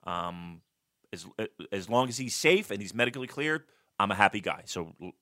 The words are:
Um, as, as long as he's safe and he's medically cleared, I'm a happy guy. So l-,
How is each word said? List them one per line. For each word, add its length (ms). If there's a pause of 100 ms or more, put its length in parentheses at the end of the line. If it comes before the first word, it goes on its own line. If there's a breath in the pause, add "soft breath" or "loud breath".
Um, 580 (520)
as, 120 (460)
as 180
long 200
as 100
he's 160
safe 380
and 100
he's 120
medically 340
cleared, 340 (380)
I'm 100
a 60
happy 240
guy. 240
So 360
l-, 220